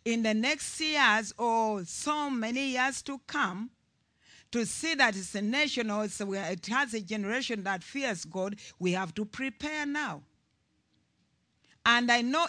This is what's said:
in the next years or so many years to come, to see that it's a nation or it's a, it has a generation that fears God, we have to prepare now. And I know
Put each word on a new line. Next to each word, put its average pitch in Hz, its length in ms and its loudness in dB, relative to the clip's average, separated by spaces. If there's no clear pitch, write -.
in 233 180 2
the 220 120 4
next 269 440 0
years 254 580 4
or 220 480 2
so 294 440 -2
many 254 400 -2
years 254 340 0
to 277 220 -8
come, 214 460 -2
to 233 140 0
see 320 300 -2
that 240 200 4
it's 190 180 -8
a 202 80 -4
nation 240 480 0
or 214 160 0
it's 208 160 -6
a, 202 100 -4
it 185 360 -4
has 240 260 0
a 226 80 -4
generation 214 600 -4
that 185 200 -4
fears 254 420 -4
God, 185 340 -4
we 180 140 0
have 185 240 -2
to 214 100 -4
prepare 294 600 -4
now. 277 380 -4
And 240 280 6
I 240 100 6
know 294 280 2